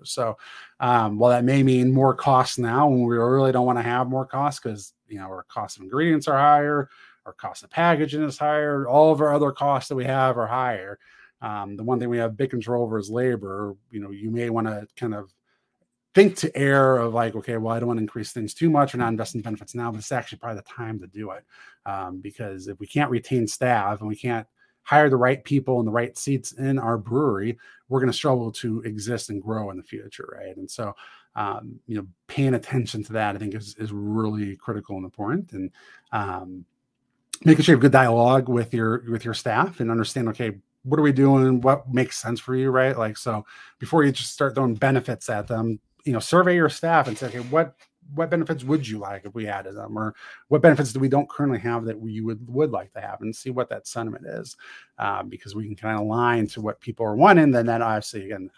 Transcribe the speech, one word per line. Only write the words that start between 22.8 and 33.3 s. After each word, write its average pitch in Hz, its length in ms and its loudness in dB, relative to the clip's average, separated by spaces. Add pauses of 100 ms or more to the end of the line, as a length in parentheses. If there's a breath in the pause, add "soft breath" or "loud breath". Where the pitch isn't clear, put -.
can't 147 240 -2
retain 120 380 -2
staff 107 500 -2
and 107 100 -8
we 107 60 -4
can't 113 320 -6 (380)
hire 147 260 6
the 131 60 4
right 127 260 2
people 135 380 0
in 113 40 0
the 110 60 -2
right 117 260 -2
seats - 360 -4
in 135 260 -2
our 117 180 0
brewery, 113 640 -2 (300 loud breath)
we're 131 100 0
gonna 127 140 2
struggle 120 400 0
to 110 300 -6
exist 107 480 -6
and 101 120 -8
grow 107 280 -6
in 95 60 -12
the 90 60 -14
future, - 500 -16
right? 95 240 -14
And 92 140 -14
so, 104 240 -8 (400 loud breath)
um, 107 540 -8
you 113 80 -6
know, 98 100 -8 (220)
paying 135 260 0
attention 113 480 -4
to 107 120 -12
that, 104 200 -2